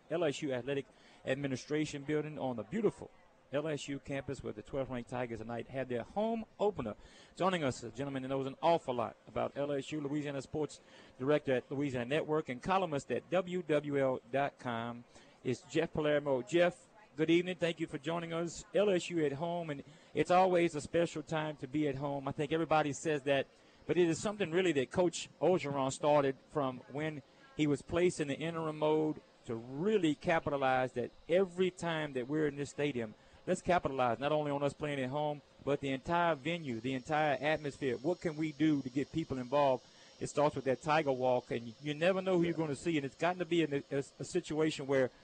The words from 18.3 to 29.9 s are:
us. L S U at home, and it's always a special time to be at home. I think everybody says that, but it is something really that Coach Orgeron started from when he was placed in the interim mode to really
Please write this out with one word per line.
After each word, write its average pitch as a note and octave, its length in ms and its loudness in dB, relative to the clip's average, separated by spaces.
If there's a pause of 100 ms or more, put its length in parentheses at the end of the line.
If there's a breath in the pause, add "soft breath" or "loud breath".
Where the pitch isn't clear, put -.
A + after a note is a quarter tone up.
us. E3 320 -6 (100)
L G3+ 140 4
S F3+ 220 0
U E3 160 2
at C#3 60 0
home, E3+ 380 -4
and C#3 120 -6 (320 loud breath)
it's - 160 2
always F3+ 440 6
a D3 60 -4
special E3 420 0
time D#3 340 -4
to C#3 120 -10
be D3 200 0
at C3+ 60 0
home. C#3 320 -4
I C#3 60 -2
think D3 180 -4
everybody D#3 440 2
says D3+ 300 -2
that, C#3 220 2 (400 loud breath)
but D3+ 120 2
it F3+ 100 6
is D#3+ 100 0
something G3+ 320 -2
really F3 220 4
that C3 180 2
Coach - 380 2 (140)
Orgeron C#3+ 500 2
started C#3+ 440 4 (180)
from C3 260 0 (100)
when D3+ 300 -4 (340 loud breath)
he D3+ 120 2
was C#3+ 160 2
placed F3 360 2
in D3 100 -2
the C#3 60 -2
interim D#3+ 440 -4
mode D#3 380 2 (280)
to A#2+ 100 -6
really D3+ 600 0